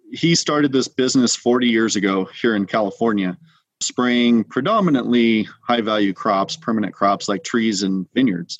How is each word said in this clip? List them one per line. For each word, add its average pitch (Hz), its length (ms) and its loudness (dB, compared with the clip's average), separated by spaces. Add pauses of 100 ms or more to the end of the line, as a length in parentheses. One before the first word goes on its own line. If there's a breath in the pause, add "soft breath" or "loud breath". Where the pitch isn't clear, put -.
(120)
he 170 220 2
started 147 380 0
this 131 160 0
business 127 460 0
forty 123 340 2
years 113 280 2
ago 98 300 0
here - 280 -2
in 98 120 0
California, 101 720 -2 (420 soft breath)
spraying 120 640 0
predominantly 120 1040 0 (180)
high-value 107 460 0
crops, 98 420 -2
permanent 107 380 -4
crops 101 380 0
like 95 140 -4
trees 110 380 -2
and 95 300 -2
vineyards. 104 480 -2